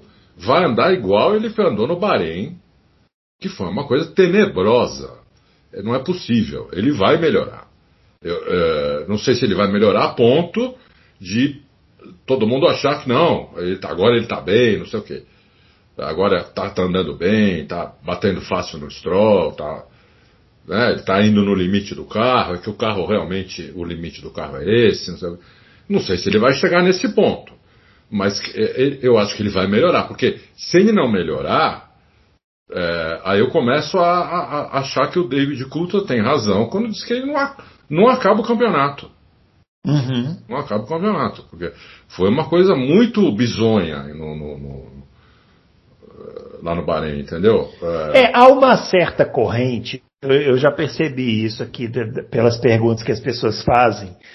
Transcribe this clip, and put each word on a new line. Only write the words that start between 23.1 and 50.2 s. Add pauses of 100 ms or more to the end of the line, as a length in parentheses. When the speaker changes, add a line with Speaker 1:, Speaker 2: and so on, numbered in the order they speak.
Speaker 1:
o
limite
do
carro
é (220)
esse,
não
sei, (600)
não
sei
se
ele
vai
chegar
nesse
ponto, (580)
mas, (140)
é, (220)
é,
eu
acho
que
ele
vai
melhorar,
porque (160)
se
ele
não
melhorar, (800)
é,
aí
eu
começo
a,
a, (160)
a
achar
que
o
David
Coulthard
tem
razão
quando
diz
que
ele
não
a-, (320)
não
acaba
o
campeonato. (800)
Speaker 2:
Uhum. (100)
Speaker 1:
Não
acaba
o
campeonato,
porque (380)
foi
uma
coisa
muito
bizonha (100)
no,
no,
no, (1800)
lá
no
Bahrein,
entendeu? (440)
Speaker 2:
É,
há
uma
certa
corrente, (180)